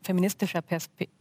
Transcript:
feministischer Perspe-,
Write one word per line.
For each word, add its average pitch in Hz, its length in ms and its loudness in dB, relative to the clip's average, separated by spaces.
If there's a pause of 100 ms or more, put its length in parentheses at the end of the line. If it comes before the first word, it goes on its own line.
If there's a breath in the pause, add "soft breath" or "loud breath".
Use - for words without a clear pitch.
feministischer 185 580 0
Perspe-, - 480 -6 (120)